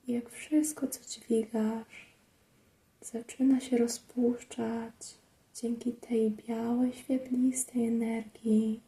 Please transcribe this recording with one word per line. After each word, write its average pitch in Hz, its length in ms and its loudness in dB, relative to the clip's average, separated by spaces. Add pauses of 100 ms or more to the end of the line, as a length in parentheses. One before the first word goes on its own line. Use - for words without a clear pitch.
jak 240 220 -4
wszystko, - 560 -2
co - 180 -8
dźwigasz, 220 1080 -2 (840)
zaczyna 262 600 2
się 247 180 0
rozpuszczać 233 1400 -2 (360)
dzięki 233 380 -4
tej 220 380 0
białej, 233 640 0
świetlistej 254 920 0
energii. 220 1000 0